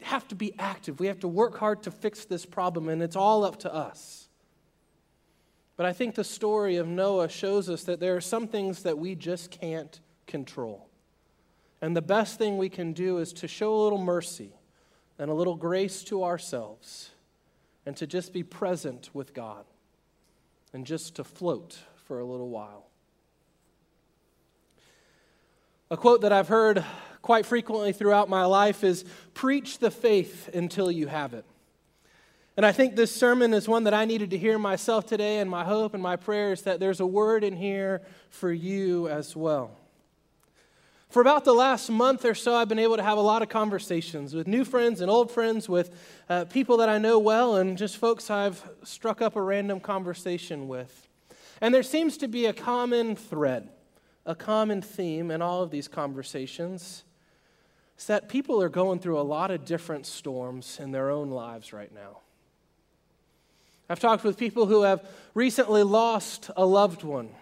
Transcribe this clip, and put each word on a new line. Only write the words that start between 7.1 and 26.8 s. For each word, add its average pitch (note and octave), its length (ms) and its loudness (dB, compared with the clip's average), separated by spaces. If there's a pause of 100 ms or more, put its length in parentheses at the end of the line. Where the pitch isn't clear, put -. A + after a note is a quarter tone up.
shows G3 400 -2
us D#3+ 140 -8
that F3 140 -4
there F3+ 160 -2
are F3+ 60 -2
some A3+ 260 -4
things G3 360 -6
that D#3+ 160 -2
we F3+ 160 -6
just E3+ 360 -8
can't D#3+ 480 -10 (280)
control. B2+ 640 -12 (920)
And E3 120 -2
the E3+ 40 2
best G3+ 380 0
thing G#3 200 0
we F#3+ 100 0
can F3 240 -8
do F3+ 260 -2
is E3 140 -4
to - 160 -12
show G#3+ 260 -2
a G#3+ 80 2
little G#3 160 2
mercy F3 540 -4 (640)
and D3 100 -6
a D#3 60 -2
little E3+ 220 0
grace F#3 480 -4
to G3 180 -4
ourselves C#3+ 880 -8 (760)
and C#3+ 120 -10
to D#3+ 100 -8
just F3 260 -6
be F3 120 -6
present E3 680 -6
with C3+ 220 -12
God G#2+ 300 -14 (1080)
and C3 140 -14
just D#3+ 300 -10
to C#3 80 -10
float - 560 -6 (260)
for B2+ 140 -10
a B2 40 -8
little B2 260 -10
while. G#2 360 -14 (3000)
A E3 60 -2
quote A#3+ 240 6
that G3+ 120 4
I've G3 140 6
heard G#3+ 380 4 (360)